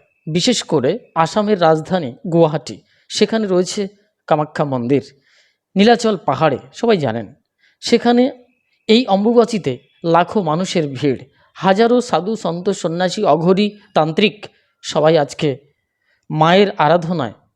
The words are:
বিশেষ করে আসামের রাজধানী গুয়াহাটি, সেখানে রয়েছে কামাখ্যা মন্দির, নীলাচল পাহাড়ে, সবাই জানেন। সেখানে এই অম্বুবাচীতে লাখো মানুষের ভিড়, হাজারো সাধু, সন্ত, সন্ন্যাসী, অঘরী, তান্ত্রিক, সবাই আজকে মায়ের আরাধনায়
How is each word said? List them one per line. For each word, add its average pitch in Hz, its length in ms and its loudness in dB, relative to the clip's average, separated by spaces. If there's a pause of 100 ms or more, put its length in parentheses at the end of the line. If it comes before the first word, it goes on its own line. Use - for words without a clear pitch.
(340)
বিশেষ 180 300 -2
করে 156 360 -2 (160)
আসামের 202 460 0
রাজধানী 160 540 0 (160)
গুয়াহাটি, 160 500 0 (280)
সেখানে 220 380 -2
রয়েছে 185 400 -2 (400)
কামাখ্যা 151 380 -2
মন্দির, 127 480 -2 (640)
নীলাচল 220 420 2
পাহাড়ে, 143 400 0 (160)
সবাই 233 240 0
জানেন। 117 360 -4 (460)
সেখানে 240 640 0 (440)
এই 233 180 4
অম্বুবাচীতে 202 720 0 (260)
লাখো 175 380 0
মানুষের 165 460 -2
ভিড়, 135 300 -2 (360)
হাজারো 226 480 2
সাধু, 185 340 -2
সন্ত, 180 340 -6
সন্ন্যাসী, 180 540 -4
অঘরী, 180 540 0 (160)
তান্ত্রিক, 160 520 0 (360)
সবাই 160 360 2
আজকে 143 400 -2 (720)
মায়ের 175 480 2
আরাধনায় 160 560 0 (220)